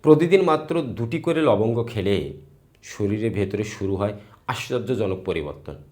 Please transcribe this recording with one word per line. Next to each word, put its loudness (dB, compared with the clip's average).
প্রতিদিন 6
মাত্র 0
দুটি -4
করে 0
লবঙ্গ 2
খেলে -2
শরীরের -4
ভেতরে -2
শুরু -4
হয় -2
আশ্চর্যজনক -4
পরিবর্তন। -8